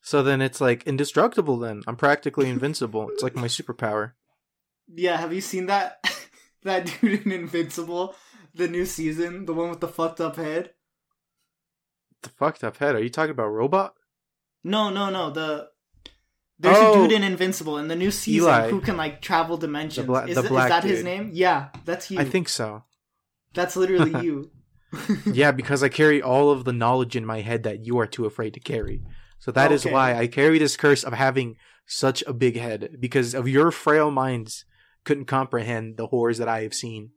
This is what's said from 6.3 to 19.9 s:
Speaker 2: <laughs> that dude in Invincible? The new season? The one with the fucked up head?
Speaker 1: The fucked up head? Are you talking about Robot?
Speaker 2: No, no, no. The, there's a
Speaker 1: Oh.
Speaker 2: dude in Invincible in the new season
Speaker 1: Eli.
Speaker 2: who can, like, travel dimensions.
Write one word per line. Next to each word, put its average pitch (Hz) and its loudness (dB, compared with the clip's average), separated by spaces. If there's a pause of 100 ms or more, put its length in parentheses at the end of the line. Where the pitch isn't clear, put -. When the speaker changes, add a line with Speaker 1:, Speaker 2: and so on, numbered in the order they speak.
Speaker 2:
<laughs> - -20
that 185 -2 (140)
dude 208 2
in 196 0
Invincible? 170 -4 (400)
The 170 -2
new 180 -4
season? 170 -4
The 170 -4
one 170 -2
with 165 -10
the 165 -4
fucked 165 -4
up 160 -4
head? 165 -6 (1500)
Speaker 1:
The - -18
fucked - -4
up 107 -8
head? 143 0
Are 110 0
you 123 -4
talking 156 -2
about 120 -4
Robot? 139 -2 (680)
Speaker 2:
No, 208 0
no, 196 -4
no. 180 -4
The, 151 -6 (920)
there's 180 8
a 220 10
Speaker 1:
Oh. 214 10
Speaker 2:
dude 196 8
in 208 4
Invincible 185 -2
in 151 -6
the 165 -4
new 190 0
season 175 2
Speaker 1:
Eli. 117 4
Speaker 2:
who 180 0
can, 185 -2
like, 151 -6
travel 165 0
dimensions. 151 -6